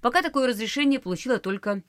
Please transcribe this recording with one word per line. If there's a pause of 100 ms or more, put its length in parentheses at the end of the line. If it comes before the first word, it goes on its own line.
Пока
такое
разрешение
получила
только